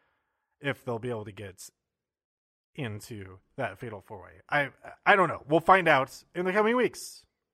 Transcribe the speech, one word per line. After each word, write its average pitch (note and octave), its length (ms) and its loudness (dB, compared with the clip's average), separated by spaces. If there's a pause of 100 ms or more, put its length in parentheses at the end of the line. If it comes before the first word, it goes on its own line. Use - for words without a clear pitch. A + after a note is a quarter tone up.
(600)
if C#3 240 -6
they'll A#2+ 140 -4
be B2 120 -8
able G#2+ 160 -6
to G#2 60 -10
get G2 360 -16 (1040)
into G#2 640 -12 (180)
that G#2+ 220 -8
fatal G#2+ 280 -14
four-way. F2+ 260 -18 (180)
I, C#3+ 180 0 (380)
I G3 100 6
don't F3+ 120 4
know. A2 200 -8
We'll D#3+ 120 4
find F#3 280 6
out C3+ 360 2 (100)
in F3+ 100 -4
the F#3 80 -2
coming G#3+ 240 2
weeks, - 480 -4 (300)